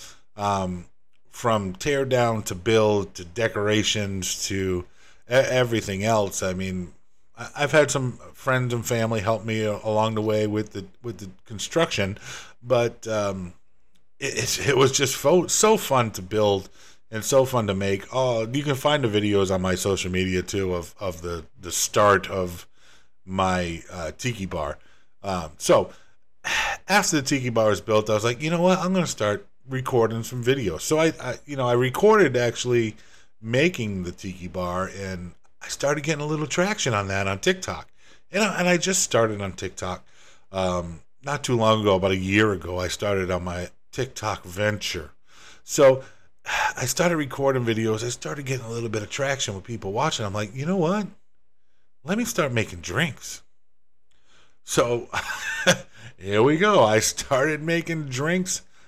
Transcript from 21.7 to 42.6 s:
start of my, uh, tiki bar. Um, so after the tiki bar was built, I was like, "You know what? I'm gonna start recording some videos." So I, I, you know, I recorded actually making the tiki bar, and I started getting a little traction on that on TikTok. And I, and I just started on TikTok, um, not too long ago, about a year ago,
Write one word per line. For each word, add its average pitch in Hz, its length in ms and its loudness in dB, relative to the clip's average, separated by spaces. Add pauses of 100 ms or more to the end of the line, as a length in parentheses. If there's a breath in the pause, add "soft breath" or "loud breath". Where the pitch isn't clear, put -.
start 101 580 4
of 90 380 -4 (580 soft breath)
my, 92 680 -2
uh, 85 260 -8
tiki 104 280 -4
bar. 78 320 -6 (440 soft breath)
Um, 90 360 -6
so 123 340 4 (960 loud breath)
after 190 320 2
the - 20 -2
tiki 127 280 0
bar 113 180 4
was 95 120 2
built, 107 300 2
I 107 40 4
was 107 100 0
like, 120 180 0
"You 156 80 -2
know 170 120 2
what? 180 160 4
I'm 180 160 0
gonna 175 120 2
start 104 400 -2 (220)
recording 117 540 0
some 123 200 -8
videos." 113 380 0
So 156 180 0
I, 160 220 4
I, 127 140 -6 (100)
you 147 100 -12
know, 131 140 0
I 123 60 4
recorded 131 640 4
actually 120 580 0 (460 soft breath)
making 113 640 0
the 87 80 -6
tiki 87 360 -12
bar, 90 480 -4
and 92 360 -10 (280)
I - 80 -14
started 143 360 -2
getting 147 180 -2
a 151 40 -4
little 151 200 -2
traction 175 480 0
on 101 140 0
that 98 180 -2
on 98 140 -2
TikTok. 180 500 -4 (420 soft breath)
And 196 100 0
I, 196 180 0
and 180 60 0
I 180 120 4
just 185 240 0
started 110 400 2
on 95 100 -6
TikTok, 92 540 -8 (440 soft breath)
um, 90 500 -2 (220)
not 139 220 -4
too 131 100 2
long 110 280 4
ago, 104 140 6
about 95 160 2
a 95 40 4
year 101 360 4
ago, 90 260 -6